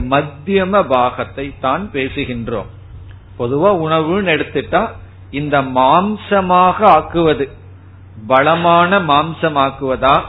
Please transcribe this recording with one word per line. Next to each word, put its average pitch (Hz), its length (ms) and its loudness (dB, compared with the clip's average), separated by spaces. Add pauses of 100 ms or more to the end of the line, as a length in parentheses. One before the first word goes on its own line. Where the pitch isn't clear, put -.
மத்தியம 185 800 0
பாகத்தை 131 640 -2 (120)
தான் 143 300 -2
பேசுகின்றோம். 127 840 -6 (640)
பொதுவா 143 460 0
உணவுன்னு 160 540 0
எடுத்துட்டா 147 500 -2 (500)
இந்த 143 240 -2 (140)
மாம்சமாக 180 1080 2 (120)
ஆக்குவது 156 560 2 (720)
பலமான 170 840 2
மாம்சமாக்குவதா 143 1120 0 (120)